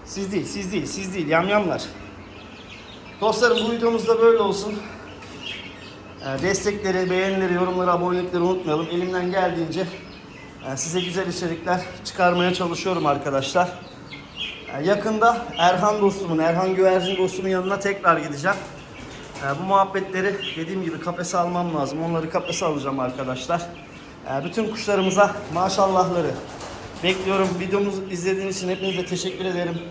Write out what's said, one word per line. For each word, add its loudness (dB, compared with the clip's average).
Siz -6
değil, 0
siz -6
değil, -2
siz -6
değil. -2
Yamyamlar. 4
Dostlarım, 4
bu 2
videomuz 2
da 6
böyle 10
olsun. 2
Ee, -4
destekleri, 2
beğenileri, 2
yorumları, 2
abonelikleri 2
unutmayalım. 2
Elimden 0
geldiğince, 0
e, -4
size -2
güzel -2
içerikler -2
çıkarmaya 4
çalışıyorum 0
arkadaşlar. 2
Ee, -2
yakında 4
Erhan 4
dostumun, 2
Erhan 2
Güvercin 4
dostumun 0
yanına 0
tekrar 4
gideceğim. 0
Ee, -2
bu -4
muhabbetleri 2
dediğim -4
gibi -4
kafese -2
almam 0
lazım. -2
Onları 0
kafese -2
alacağım -2
arkadaşlar. -2
Ee, -2
bütün -2
kuşlarımıza 4
maşallahları 2
bekliyorum. 2
Videomuzu 0
izlediğiniz -2
için -4
hepinize -2
teşekkür -4
ederim. -2